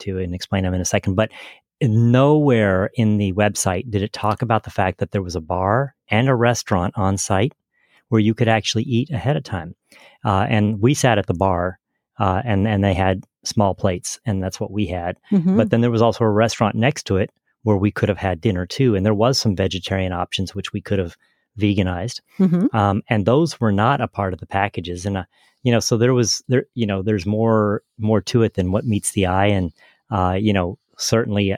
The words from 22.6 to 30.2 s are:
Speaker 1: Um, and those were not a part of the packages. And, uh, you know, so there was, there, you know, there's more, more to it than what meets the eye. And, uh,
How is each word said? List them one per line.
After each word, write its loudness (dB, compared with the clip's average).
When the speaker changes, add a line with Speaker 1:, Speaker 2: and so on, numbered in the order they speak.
Speaker 1:
Um, 2
and 0
those 2
were 2
not 2
a -4
part -4
of -10
the -18
packages. -4
And, -2
uh, -6
you 2
know, 4
so 0
there 4
was, 0
there, 2
you -2
know, -2
there's -2
more, 2
more 2
to 2
it 0
than -2
what -2
meets -2
the 0
eye. 2
And, 0
uh, 0